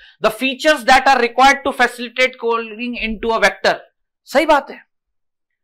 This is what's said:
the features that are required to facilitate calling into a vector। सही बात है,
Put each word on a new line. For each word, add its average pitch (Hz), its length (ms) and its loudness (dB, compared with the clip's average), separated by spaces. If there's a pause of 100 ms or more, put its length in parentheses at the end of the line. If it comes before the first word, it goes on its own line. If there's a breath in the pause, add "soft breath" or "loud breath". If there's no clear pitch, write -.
(260 soft breath)
the 214 100 0
features 262 500 -2
that 262 220 4
are 269 100 4
required 254 500 2
to 269 100 -4
facilitate 240 680 -2
calling 226 640 -6
into 220 320 -4
a - 40 0
vector। 196 320 0 (500)
सही 302 200 0
बात 294 260 2
है, - 180 -20 (760)